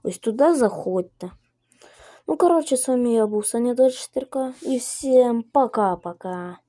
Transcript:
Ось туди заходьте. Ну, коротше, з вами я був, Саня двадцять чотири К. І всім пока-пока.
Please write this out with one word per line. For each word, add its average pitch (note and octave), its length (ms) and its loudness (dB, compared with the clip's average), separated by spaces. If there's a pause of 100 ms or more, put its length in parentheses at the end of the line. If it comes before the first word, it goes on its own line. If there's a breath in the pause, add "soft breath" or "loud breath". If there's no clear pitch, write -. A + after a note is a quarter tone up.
Ось F3+ 140 -6
туди C#4 380 2
заходьте. F#3 760 -4 (960 soft breath)
Ну, D#4 100 -2
коротше, E4 400 2
з - 100 -2
вами B3 220 0
я A3 180 2
був, G#3 180 -4
Саня A#3+ 280 -2
двадцять B3+ 260 2
чотири - 260 -8
К. C4 360 -6
І C4 160 -4
всім B3 680 2 (100)
пока-пока. F3+ 1040 -2 (120)